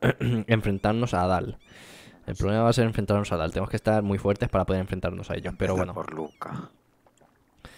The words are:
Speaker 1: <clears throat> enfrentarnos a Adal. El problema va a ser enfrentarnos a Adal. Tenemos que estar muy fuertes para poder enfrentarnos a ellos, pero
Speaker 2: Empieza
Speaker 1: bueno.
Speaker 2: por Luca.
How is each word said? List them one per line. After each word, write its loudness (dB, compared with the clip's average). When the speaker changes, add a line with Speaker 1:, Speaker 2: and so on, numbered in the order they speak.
Speaker 1:
<clears throat> 2
enfrentarnos 2
a 2
Adal. 0
El -6
problema 2
va 6
a 6
ser 4
enfrentarnos 0
a 0
Adal. 0
Tenemos -2
que -4
estar 2
muy 0
fuertes 0
para 2
poder 0
enfrentarnos -6
a -4
ellos, -6
pero 0
Speaker 2:
Empieza 0
Speaker 1:
bueno. -10
Speaker 2:
por -8
Luca. -10